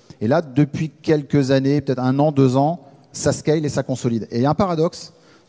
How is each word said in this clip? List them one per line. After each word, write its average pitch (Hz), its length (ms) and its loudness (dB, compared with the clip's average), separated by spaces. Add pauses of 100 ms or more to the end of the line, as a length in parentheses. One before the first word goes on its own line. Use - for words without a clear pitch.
(200)
Et 107 80 -2
là, 151 120 2
depuis 147 480 -2
quelques 143 600 0
années, 135 300 2
peut-être 135 180 -4
un 127 220 0
an, 151 100 4
deux 135 260 2
ans, 147 220 0 (320)
ça - 220 -2
scale 156 340 -2
et - 20 -2
ça 135 140 -4
consolide. 117 480 -4
Et - 60 -6
il 117 60 2
y 131 40 2
a 147 40 2
un 156 40 0
paradoxe, 175 600 -2 (340)